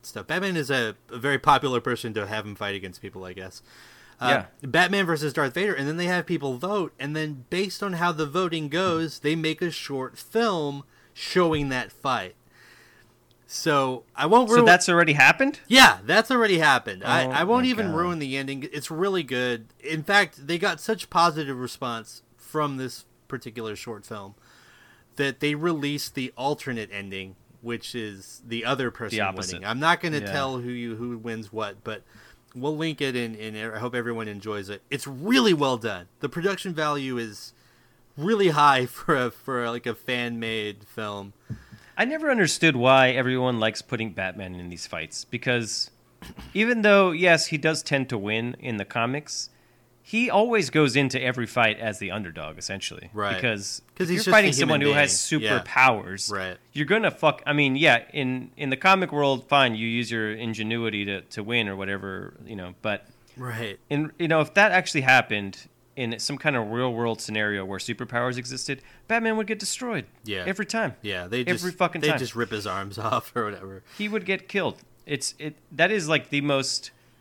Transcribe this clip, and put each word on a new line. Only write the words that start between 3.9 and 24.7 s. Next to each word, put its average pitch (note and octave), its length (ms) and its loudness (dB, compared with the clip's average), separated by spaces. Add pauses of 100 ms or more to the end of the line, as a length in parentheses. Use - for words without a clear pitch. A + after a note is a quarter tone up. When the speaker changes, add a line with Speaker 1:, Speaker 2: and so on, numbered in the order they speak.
Speaker 1:
Uh, B2+ 240 0 (180)
Speaker 2:
Yeah. C#3 60 -10
Speaker 1:
Batman F3+ 380 2
versus D3+ 260 -2
Darth C#3 220 0
Vader, F#3+ 180 0
and C#3 160 -2
then D#3 80 -4
they F3 100 -2
have F3+ 200 0
people C#3 320 -2
vote, F#3 400 -2
and D3 180 -6
then D3+ 320 -6
based F#3 340 -4
on G3 120 -2
how F3 180 2
the D#3 140 -2
voting D#3+ 420 -2
goes, E3 520 0
they D3+ 140 2
make D#3+ 280 -2
a F3 80 -2
short C3+ 480 -8
film D#3+ 640 -2 (300)
showing D#3+ 560 0
that B2 200 -4
fight. A2 440 -4 (1120)
So, C3+ 580 0 (100)
I C#3 120 -2
won't A3 240 6
Speaker 2:
So A#3 60 8
Speaker 1:
ruin A#3+ 100 10
Speaker 2:
that's F3 240 8
already E3+ 240 6
happened? C#3+ 540 6
Speaker 1:
Yeah, G#3 360 8
that's F#3 260 4
already A3 280 4
happened. B2 440 4
I, C3+ 220 2
Speaker 2:
Oh B2+ 60 -2
Speaker 1:
I C#3+ 140 2
won't A#3+ 200 4
Speaker 2:
my B3+ 60 2
Speaker 1:
even A3 220 0
Speaker 2:
God. D#3 40 -2
Speaker 1:
ruin F3 220 0
the C3+ 180 -4
ending. C3+ 340 -6
It's D3 200 -8
really F3+ 320 -2
good. B2 460 -2 (120)
In D#3 220 -6
fact, F#3+ 440 2
they E3+ 120 -2
got E3+ 220 -2
such - 280 -4
positive D#3 500 2
response A#2+ 640 -8 (260)
from D3 300 -2
this C3 260 -8 (240)
particular A2+ 480 -8
short G#2 300 -12
film G2+ 280 -14 (800)